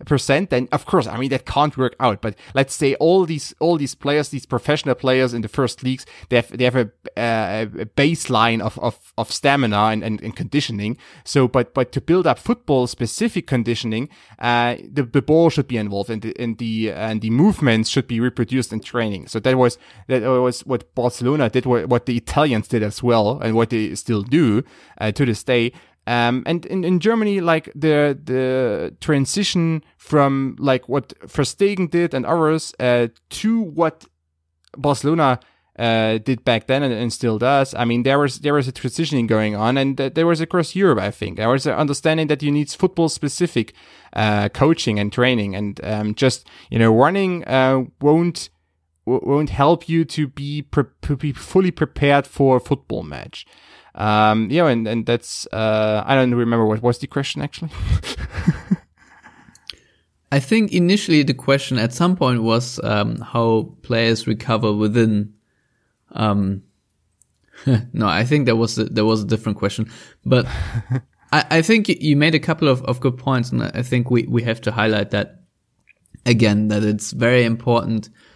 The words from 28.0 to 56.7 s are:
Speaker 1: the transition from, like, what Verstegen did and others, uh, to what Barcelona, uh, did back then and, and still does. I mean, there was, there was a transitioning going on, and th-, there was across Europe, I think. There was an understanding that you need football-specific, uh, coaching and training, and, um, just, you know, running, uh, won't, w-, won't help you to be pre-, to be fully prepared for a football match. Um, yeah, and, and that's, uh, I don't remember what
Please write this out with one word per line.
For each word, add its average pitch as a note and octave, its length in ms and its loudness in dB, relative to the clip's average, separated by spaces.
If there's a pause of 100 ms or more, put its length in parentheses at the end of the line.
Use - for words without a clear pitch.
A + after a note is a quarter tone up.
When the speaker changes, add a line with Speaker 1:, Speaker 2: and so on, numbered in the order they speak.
Speaker 1:
the B2+ 800 -2
transition D#3+ 840 0 (140)
from, C3+ 640 0
like, C3 300 0
what C3+ 320 -6
Verstegen F#3 720 -2
did E3+ 240 0
and C3 120 -2
others, D#3 520 0
uh, B2 300 2 (220)
to A3+ 300 -2
what D#3+ 440 -2 (720)
Barcelona, C#3+ 640 0 (380)
uh, A2+ 400 0
did A#2 240 -4
back A#2 260 0
then C3+ 140 2
and, B2+ 120 0
and A2+ 180 -4
still A2+ 260 -2
does. C3+ 360 2
I A#2+ 100 -2
mean, A#2+ 180 0
there C3+ 160 2
was, C#3+ 220 0
there D3 140 0
was C#3 120 2
a C3 60 -6
transitioning C3+ 540 -2
going G#2+ 280 2
on, A2 220 0
and C3+ 200 0
th-, C3 180 -4
there E3 120 2
was E3 140 2
across E3 340 -2
Europe, F3+ 240 4
I G2 120 -2
think. F#2+ 260 -8
There G#2+ 140 0
was C3+ 160 0
an C#3+ 80 0
understanding D#3 540 0
that C#3+ 140 0
you D3 80 0
need D3 200 0
football-specific, D#3+ 1040 -2 (400)
uh, G#2 340 0
coaching C3+ 500 0
and G#2 140 -2
training, A#2+ 420 0
and, G2+ 300 -6
um, G#2+ 300 -4
just, - 340 0 (220)
you A#2 80 -2
know, A2+ 160 6
running, F3 500 2
uh, C3 400 2 (160)
won't, E3 480 2 (560)
w-, B2 180 0
won't C#3+ 280 0
help C#3+ 360 2
you E3 200 0
to D3+ 220 -4
be C#3+ 340 -8
pre-, C#3+ 220 0 (180)
to C#3+ 140 -4
be C#3+ 160 -6
fully F#3 380 0
prepared C#3+ 560 0
for C3+ 300 2
a A#2+ 40 2
football A#2+ 420 -6
match. - 420 -14 (500)
Um, G#2+ 560 2
yeah, E3 180 4
and, A2+ 200 0
and A2+ 160 -2
that's, - 480 -4
uh, G#2+ 540 0
I C3+ 80 2
don't B2+ 200 2
remember A#2 300 2
what A2 180 0